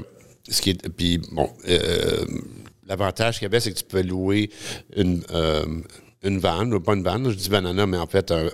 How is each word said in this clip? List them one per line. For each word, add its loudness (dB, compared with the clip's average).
ce 0
qui 2
est, -2
puis 0
bon, 0
euh, 2
l'avantage 0
qu'il -6
y -6
avait, 2
c'est -2
que -6
tu -8
pouvais 2
louer 2
une, 2
euh, 2
une -2
vanne, 0
ou 0
pas 2
une 0
vanne, 0
je -2
dis -6
Vanana, 2
mais 0
en -2
fait 2
un, 2